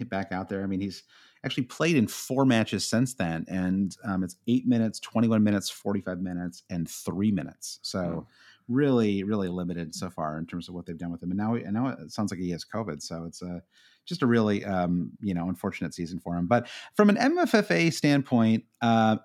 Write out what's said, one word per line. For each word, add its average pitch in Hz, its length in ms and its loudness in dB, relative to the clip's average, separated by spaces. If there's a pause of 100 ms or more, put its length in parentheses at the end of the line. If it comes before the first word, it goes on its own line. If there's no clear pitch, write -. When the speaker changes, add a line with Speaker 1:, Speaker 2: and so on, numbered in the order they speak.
Speaker 1:
back 95 240 -6
out 92 180 -6
there. 98 140 -4
I - 20 -6
mean, 95 160 -4
he's 98 220 -6 (400)
actually 143 200 -4
played 160 340 0
in 110 100 4
four 135 380 0
matches 113 420 2
since 127 280 0
then, 82 320 -2
and, 92 480 0 (100)
um, 95 180 -2
it's 90 120 -8 (120)
eight 127 200 2
minutes, 113 320 2
twenty-one 113 440 2
minutes, 104 260 2
forty-five 95 520 -4
minutes, 90 480 -6
and 85 200 -2
three 98 420 -2
minutes. - 500 -6
So 85 460 -4 (400)
Speaker 2:
Hmm. 120 80 -2
Speaker 1:
really, 117 480 4
really 101 260 0
limited 87 460 -4
so 92 160 -8
far 78 260 -6
in 85 80 -6
terms 85 240 -10
of 90 60 -12
what 85 100 -10
they've 85 140 -10
done 85 120 -6
with 85 120 -10
him. 90 80 -4
And 92 80 -2
now, 110 160 0
and 101 180 -6
now 123 140 -2
it 78 240 -10
sounds 101 200 -4
like 87 80 -8
he 90 120 -4
has 82 120 -8
covid. - 380 -8
So - 240 -10
it's - 160 -14
a, 87 220 -10 (420)
just - 160 -10
a 131 60 2
really, 107 360 4
um, 90 560 0
you 98 140 -2
know, 85 160 -2
unfortunate 90 460 -6
season 87 240 -8
for 87 180 -6
him. 87 100 0
But 120 220 2 (260)
from 208 140 8
an 202 80 4
M 311 220 2
F 302 160 4
F 208 160 2
A 170 180 4
standpoint, 127 720 4 (180)
uh, 113 440 6